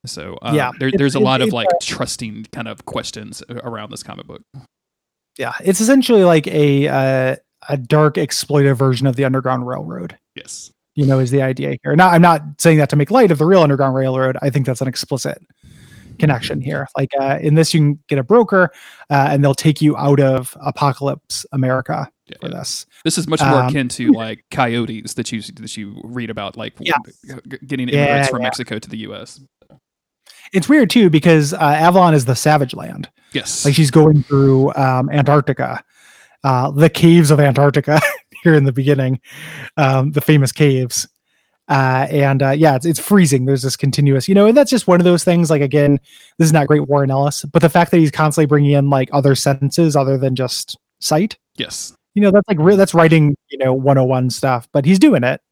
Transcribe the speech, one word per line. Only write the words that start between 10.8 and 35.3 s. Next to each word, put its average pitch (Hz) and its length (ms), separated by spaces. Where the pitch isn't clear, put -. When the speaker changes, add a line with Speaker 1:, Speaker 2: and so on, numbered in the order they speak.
Speaker 2:
You 143 100
know, 135 120
is 127 120
the 139 120
idea 135 400
here. 143 140
Now, 180 140
I'm 170 120
not 165 200
saying 165 200
that 143 120
to 147 60
make 147 140
light 220 200
of 151 80
the 151 80
real 185 160
Underground 139 340
Railroad. 131 460
I 143 80
think 135 160
that's 131 160
an 131 60
explicit - 500
connection 147 420
here. 139 260
Like, 139 220
uh, 139 220
in 156 140
this, 160 200
you 165 60
can 147 180
get 143 100
a 131 40
broker, 196 480
uh, 139 200
and 139 120
they'll 139 120
take - 260
you 147 160
out 143 240
of 131 400
Apocalypse 139 920
America 131 560
Speaker 1:
Yeah, - 140
Speaker 2:
for - 100
Speaker 1:
yeah. - 80
Speaker 2:
this. - 280
Speaker 1:
This 160 160
is 160 80
much 156 140
more 135 220
Speaker 2:
Um, 127 60
Speaker 1:
akin 135 200
to, 123 240
like, 113 380
Coyotes 117 640
that 120 180
you, 110 80
that - 360
you 104 280
read 120 260
about, 104 280
like, 113 200
Speaker 2:
Yes. 160 200
Speaker 1:
g-, 131 80
g-, 135 180
getting 131 220
immigrants 143 400
Speaker 2:
Yeah, - 20
Speaker 1:
from 123 120
Speaker 2:
yeah. 123 40
Speaker 1:
Mexico 120 320
to - 120
the 110 80
U 104 180
S. - 240
Speaker 2:
It's 185 160
weird, 277 220
too, 202 200
because, 156 420
uh, 185 60
Avalon 165 560
is 127 120
the 127 100
Savage 143 380
Land. - 340
Speaker 1:
Yes. - 320
Speaker 2:
Like, 143 100
she's 151 160
going 151 320
through, 139 520
um, 131 360
Antarctica, 139 720